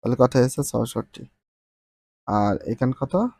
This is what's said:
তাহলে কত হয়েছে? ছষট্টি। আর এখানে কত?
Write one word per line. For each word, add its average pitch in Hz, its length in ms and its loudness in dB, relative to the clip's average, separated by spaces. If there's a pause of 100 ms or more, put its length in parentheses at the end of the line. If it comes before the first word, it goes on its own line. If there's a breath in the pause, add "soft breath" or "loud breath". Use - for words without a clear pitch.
তাহলে 117 180 -2
কত 123 180 6
হয়েছে? 127 260 2
ছষট্টি। 117 600 -4 (1040)
আর 104 280 2 (160)
এখানে 127 300 0
কত? 135 140 -6 (260)